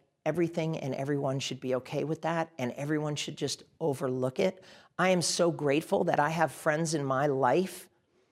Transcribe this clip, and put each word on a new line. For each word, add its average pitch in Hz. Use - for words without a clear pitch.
everything 170
and 131
everyone 139
should 131
be 127
okay 143
with 151
that, 165
and 123
everyone 151
should 156
just -
overlook 131
it. 185
I 180
am 180
so 170
grateful 147
that 151
I 147
have 160
friends 156
in 143
my 135
life 139